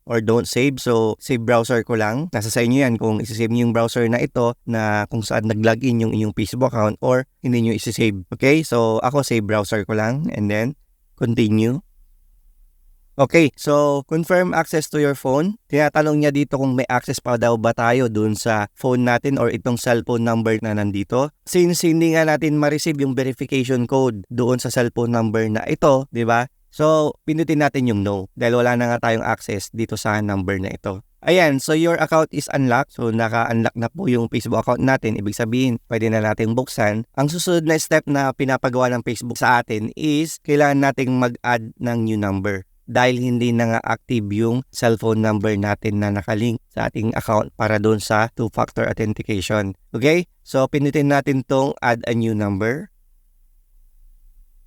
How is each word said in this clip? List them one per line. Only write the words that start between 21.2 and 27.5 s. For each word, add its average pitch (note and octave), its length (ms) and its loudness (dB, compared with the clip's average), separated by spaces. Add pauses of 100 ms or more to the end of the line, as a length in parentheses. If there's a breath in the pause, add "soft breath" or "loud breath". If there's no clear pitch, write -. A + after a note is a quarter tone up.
Since F3 400 2
hindi E3 320 2
nga D#3+ 80 4
natin D3+ 320 0
ma-receive D3 480 0
yung C3+ 80 0
verification B2+ 800 -2
code B2+ 400 0
doon A#2+ 320 0
sa A#2+ 80 -4
cellphone A#2+ 400 0
number A2+ 400 2
na - 160 -4
ito, C#3 480 2
di A#2+ 80 0
ba? A#2 240 2 (240)
So, D3+ 560 2
pindutin D#3 320 0